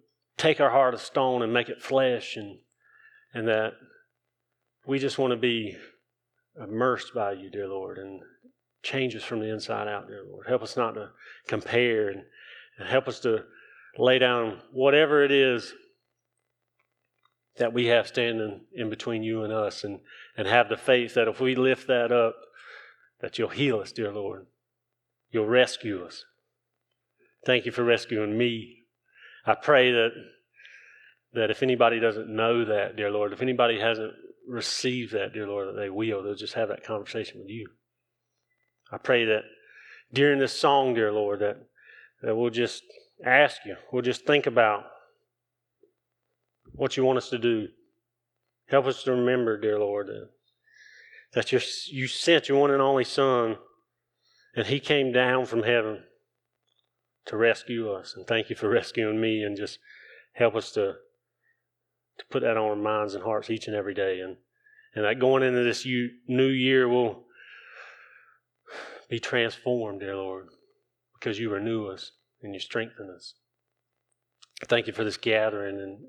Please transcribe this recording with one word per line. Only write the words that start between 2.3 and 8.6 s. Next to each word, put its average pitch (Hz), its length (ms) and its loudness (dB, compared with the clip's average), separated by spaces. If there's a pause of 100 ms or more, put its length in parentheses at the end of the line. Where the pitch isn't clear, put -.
and, 101 220 -12 (760)
and 113 140 -4
that 110 240 0 (1120)
we 135 120 -2
just 135 200 -4
want 131 140 2
to 120 40 -2
be 113 400 -2 (800)
immersed 113 580 -4
by 101 180 -2
you, 95 180 -12
dear 98 180 -8
Lord, 95 300 -10
and 95 220 -14 (640)